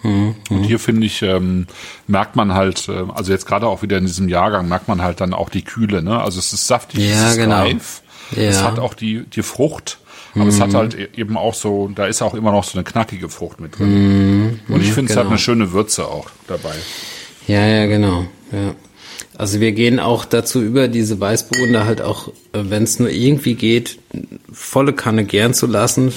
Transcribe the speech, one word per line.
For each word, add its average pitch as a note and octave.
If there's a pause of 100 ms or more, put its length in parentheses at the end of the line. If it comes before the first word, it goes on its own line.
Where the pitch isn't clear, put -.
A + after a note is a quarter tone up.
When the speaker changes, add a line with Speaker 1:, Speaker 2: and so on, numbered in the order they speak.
Speaker 1:
Mhm. G#2 (140)
Speaker 2:
Und G2+
Speaker 1:
Mhm. G2
Speaker 2:
hier A2
finde A2
ich, -
ähm, F#2 (400)
merkt G2+
man G#2
halt, F#2+
äh, F#2+ (100)
also F#2+
jetzt F#2+
gerade G#2
auch F#2+
wieder G2
in F#2
diesem F#2
Jahrgang F2+
merkt F2+
man F#2+
halt F2+
dann F2+
auch F2
die F#2
Kühle, G2+
ne? A2+
Also F#2+
es -
ist -
saftig, -
Speaker 1:
Ja, G#2+
Speaker 2:
es A#2
ist A2+
Speaker 1:
genau. A2+
Speaker 2:
reif. A2 (320)
Es G#2+
Speaker 1:
Ja. -
Speaker 2:
hat A2+
auch A#2+
die, A2
die -
Frucht, - (380)
aber G#2
es G2+
hat G2
Speaker 1:
Mhm. G2+
Speaker 2:
halt A2
e-, G2
eben A2
auch G#2+
so, G2+
da G2+
ist G#2+
auch A2
immer A2
noch G2+
so -
eine F2+
knackige G2+
Frucht -
mit D#2+
drin. G2+ (540)
Speaker 1:
Mhm. A2+ (100)
Speaker 2:
Und G#2
ich G2+
Speaker 1:
Mhm, G#2+
Speaker 2:
finde, B2+
es G#2+
Speaker 1:
genau. B2
Speaker 2:
hat -
eine G#2+
schöne A2+
Würze F#2+
auch D2 (200)
dabei. D#2+ (720)
Speaker 1:
Ja, G#2
ja, G#2+
genau. G2+ (280)
Ja. G2+ (640)
Also G#2
wir A2
gehen A#2
auch A2
dazu A#2
über, B2
diese A2+
Weißburgunder A2+
halt A2
auch, - (240)
äh, G#2 (100)
wenn's G#2+
nur A#2+
irgendwie B2
geht, A#2 (540)
volle C#3
Kanne A2
gären G#2+
zu -
lassen, A#2+